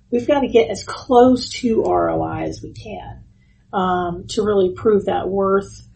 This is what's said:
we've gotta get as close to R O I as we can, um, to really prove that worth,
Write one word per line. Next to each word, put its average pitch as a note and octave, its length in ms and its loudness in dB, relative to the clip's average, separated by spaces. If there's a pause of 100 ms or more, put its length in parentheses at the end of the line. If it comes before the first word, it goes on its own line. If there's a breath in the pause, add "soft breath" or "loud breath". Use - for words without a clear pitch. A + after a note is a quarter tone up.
(120)
we've A#3+ 160 -2
gotta C#4 200 2
get A3+ 220 4
as F#3+ 140 -8
close B3 640 4 (120)
to A3+ 240 0
R F3+ 260 0
O E3 100 -2
I D#3+ 220 -6
as - 180 -8
we - 100 -14
can, - 520 -16 (500)
um, F3+ 560 -2
to G#3+ 140 -2
really G3 300 2
prove G3+ 320 2
that F#3+ 220 -2
worth, G3 540 0 (140)